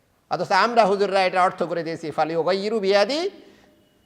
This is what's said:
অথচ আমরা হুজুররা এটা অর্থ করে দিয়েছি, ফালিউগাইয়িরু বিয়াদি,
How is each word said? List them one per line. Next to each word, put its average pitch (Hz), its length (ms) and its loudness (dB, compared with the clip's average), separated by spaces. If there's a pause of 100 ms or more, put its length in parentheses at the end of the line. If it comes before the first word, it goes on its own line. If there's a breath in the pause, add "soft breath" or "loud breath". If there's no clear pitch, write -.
(300)
অথচ 160 220 -6
আমরা 220 340 4
হুজুররা 196 380 0
এটা 180 200 0
অর্থ 185 200 0
করে 170 200 -4
দিয়েছি, 160 280 -8
ফালিউগাইয়িরু 170 680 -2
বিয়াদি, 208 500 0 (760 soft breath)